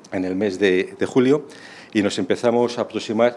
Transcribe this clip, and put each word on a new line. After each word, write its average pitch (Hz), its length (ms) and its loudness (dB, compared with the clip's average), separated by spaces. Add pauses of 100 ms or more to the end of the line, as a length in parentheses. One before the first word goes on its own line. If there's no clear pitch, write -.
(120)
en 95 120 -4
el 92 120 -4
mes 95 240 -2
de, 92 400 2
de 101 80 0
julio 135 400 2 (460)
y 107 100 2
nos 101 160 -2
empezamos 117 580 0
a 117 40 -4
aproximar, 113 560 0